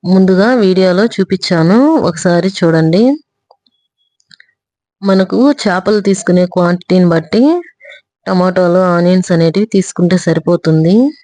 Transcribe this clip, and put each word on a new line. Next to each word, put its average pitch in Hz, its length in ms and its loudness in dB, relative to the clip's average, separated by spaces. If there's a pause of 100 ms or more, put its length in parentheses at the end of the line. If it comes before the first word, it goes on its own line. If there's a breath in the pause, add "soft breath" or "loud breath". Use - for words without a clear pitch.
(140)
ముందుగా 190 360 2 (140)
వీడియోలో 185 420 0 (100)
చూపించాను, 185 640 0 (320)
ఒకసారి 175 480 -2
చూడండి. 165 460 0 (2000 soft breath)
మనకు 190 380 0 (240)
చేపలు 202 460 -2
తీసుకునే 180 380 0 (100)
క్వాంటిటీని 180 580 0
బట్టి 165 280 0 (840 loud breath)
టమాటాలు, 185 560 0 (140)
ఆనియన్స్ 180 400 0
అనేటివి 165 400 0
తీసుకుంటే 180 500 -2
సరిపోతుంది. 165 720 0 (260)